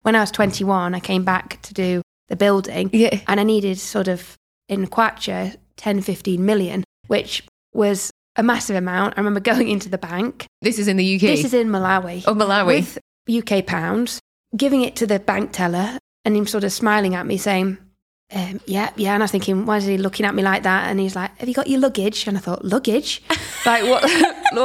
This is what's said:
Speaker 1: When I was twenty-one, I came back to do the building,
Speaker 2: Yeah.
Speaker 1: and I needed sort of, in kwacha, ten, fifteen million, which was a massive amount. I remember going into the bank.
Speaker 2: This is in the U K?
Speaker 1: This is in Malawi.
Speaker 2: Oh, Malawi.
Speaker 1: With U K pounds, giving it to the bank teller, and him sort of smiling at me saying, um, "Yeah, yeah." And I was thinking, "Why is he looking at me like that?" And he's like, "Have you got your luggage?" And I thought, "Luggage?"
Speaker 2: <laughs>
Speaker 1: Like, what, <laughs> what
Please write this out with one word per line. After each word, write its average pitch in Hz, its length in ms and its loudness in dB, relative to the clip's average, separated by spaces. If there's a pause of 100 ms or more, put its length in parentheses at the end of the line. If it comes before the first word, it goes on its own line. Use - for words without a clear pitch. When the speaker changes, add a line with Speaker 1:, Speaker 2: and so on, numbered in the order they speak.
Speaker 1:
When 220 120 4
I 220 60 6
was 202 100 0
twenty-one, 190 640 0
I 180 40 -6
came 185 240 -2
back - 400 -2
to - 100 -20
do 180 280 0 (260)
the - 80 -4
building, 190 580 2
Speaker 2:
Yeah. 220 340 4
Speaker 1:
and 202 120 2
I 202 40 2
needed 202 360 0
sort 190 280 -4
of, 180 280 -6 (340)
in 196 180 -2
kwacha, 196 680 -2 (220)
ten, 202 240 0
fifteen 185 440 -2
million, 196 380 0 (240)
which - 360 -2 (300)
was 202 360 0 (280)
a 220 60 2
massive 226 320 0
amount. 185 400 0
I 196 60 -2
remember 208 180 0
going 233 300 2
into 202 200 -2
the 185 80 -2
bank. 180 480 -6 (160)
Speaker 2:
This 220 180 0
is 202 80 0
in 190 100 2
the 185 80 2
U 190 140 2
K? 202 80 6
Speaker 1:
This 294 180 2
is 240 80 0
in 233 160 2
Malawi. 185 580 0
Speaker 2:
Oh, 214 80 4
Malawi. 202 320 2
Speaker 1:
With 175 300 2 (300)
U 233 140 2
K 202 200 2
pounds, 185 580 -4 (360)
giving 269 260 2
it 240 160 -4
to 233 100 0
the 202 120 2
bank 196 340 -2
teller, 185 440 -2 (280)
and 208 100 2
him 208 100 2
sort 208 200 -2
of 190 80 -2
smiling 208 420 2
at 180 100 -6
me 196 120 -2
saying, 190 400 0 (560)
um, 190 320 -6
"Yeah, 196 320 -4
yeah." 202 160 0
And 208 100 2
I - 20 2
was 190 60 -4
thinking, 196 340 0
"Why 214 120 0
is 202 80 -2
he 196 120 0
looking 190 280 -2
at 202 100 -2
me 196 80 0
like 196 200 0
that?" 185 260 0
And 196 100 0
he's 190 160 -2
like, 185 240 -8
"Have 240 80 -6
you 247 80 -4
got 269 120 -2
your 269 120 2
luggage?" 214 480 0
And 202 100 -2
I - 40 -4
thought, - 240 -6
"Luggage?" - 640 -2
Speaker 2:
<laughs> - 20 -2 (340)
Speaker 1:
Like, 233 200 4
what, 247 180 4
<laughs> 330 480 2
what 233 140 0